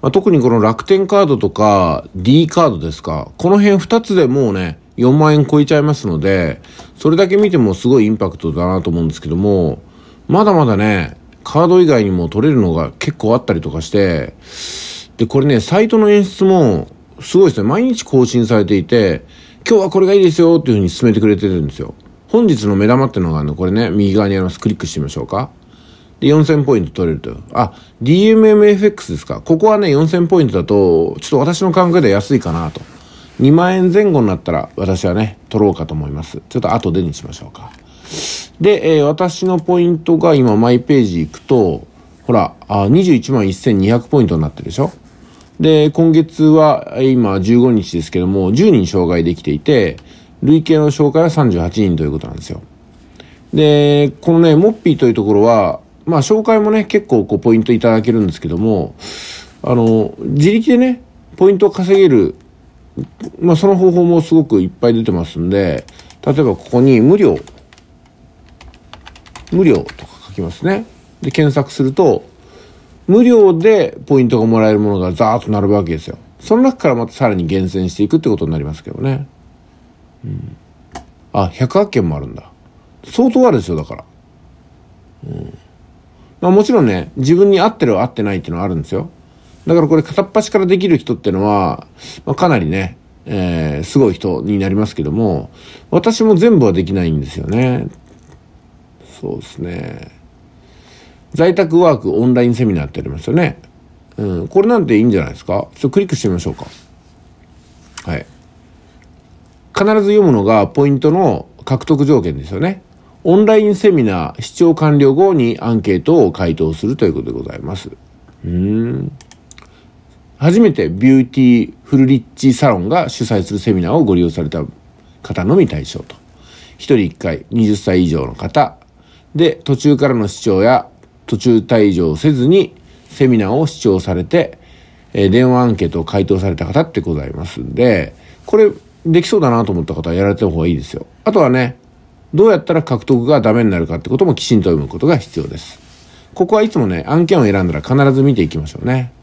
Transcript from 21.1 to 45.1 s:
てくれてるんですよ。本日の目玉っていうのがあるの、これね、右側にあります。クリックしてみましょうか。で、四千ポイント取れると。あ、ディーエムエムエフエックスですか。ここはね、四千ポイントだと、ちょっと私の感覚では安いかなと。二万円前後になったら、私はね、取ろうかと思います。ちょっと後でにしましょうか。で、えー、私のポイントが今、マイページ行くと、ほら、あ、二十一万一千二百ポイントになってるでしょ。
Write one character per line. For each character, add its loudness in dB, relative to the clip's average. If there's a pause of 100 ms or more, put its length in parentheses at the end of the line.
て 0
く 2
れ 4
て -4
る -2
ん -4
で -10
す -18
よ。 -12 (360)
本 2
日 0
の 0
目 2
玉 2
っ -6
て -6
い 0
う 0
の -2
が -2
あ -4
る -4
の、 -6
こ -6
れ -2
ね、 -2
右 0
側 2
に -2
あ -2
り -2
ま -4
す。 -12
ク -2
リ -2
ッ -20
ク -10
し -12
て -8
み -4
ま -8
し -12
ょ -8
う -12
か。 -6 (680)
で、 0
四 4
千 0
ポ 0
イ 2
ン -4
ト -12
取 -4
れ -4
る -10
と。 -12 (160)
あ、 -2 (280)
デ 2
ィ 4
ー 4
エ 6
ム 6
エ 6
ム 6
エ 4
フ -2
エ 6
ッ -6
ク -16
ス -10
で -6
す -14
か。 -10
こ 0
こ 2
は 4
ね、 0
四 2
千 0
ポ 2
イ 4
ン -2
ト -2
だ -2
と、 2
ち -14
ょ -
っ -12
と 2
私 -2
の 0
感 2
覚 2
で 2
は 2
安 -2
い 2
か -6
な -6
と。 -16 (580)
二 4
万 2
円 2
前 2
後 2
に 2
な -2
っ -8
た -6
ら、 -4
私 -4
は 0
ね、 -4 (120)
取 0
ろ 4
う -4
か -8
と -12
思 -6
い -10
ま -10
す。 -8
ち -10
ょ 0
っ -6
と -2
後 -2
で -2
に -6
し -16
ま -16
し -20
ょ -20
う -20
か。 -20 (880)
で、 0
え 2
ー、 2
私 -4
の 0
ポ -2
イ 0
ン -2
ト 0
が 2
今、 2
マ 2
イ 2
ペ 2
ー 2
ジ -4
行 -6
く -20
と、 0 (380)
ほ -2
ら、 0 (140)
あ、 -2
二 4
十 2
一 -2
万 0
一 -4
千 0
二 2
百 0
ポ 2
イ 4
ン 0
ト -2
に -2
な -2
っ -8
て -20
る -14
で -12
し -8
ょ。 -2 (680)